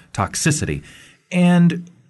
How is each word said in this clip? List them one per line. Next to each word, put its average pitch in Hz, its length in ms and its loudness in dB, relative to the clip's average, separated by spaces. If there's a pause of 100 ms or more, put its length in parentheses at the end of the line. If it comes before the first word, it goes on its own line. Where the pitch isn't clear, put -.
(140)
toxicity. 101 680 -4 (500)
And 175 580 2 (200)